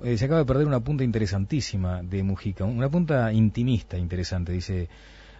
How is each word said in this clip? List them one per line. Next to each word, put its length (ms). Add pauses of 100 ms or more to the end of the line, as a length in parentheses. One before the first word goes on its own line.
eh, 120
"Se 80
acaba 140
de 60
perder 200
una 140
punta 240
interesantísima 1000
de 200
Mujica, 400
un-, 140
una 120
punta 440
intimista 640
interesante", 560
dice, 340 (520)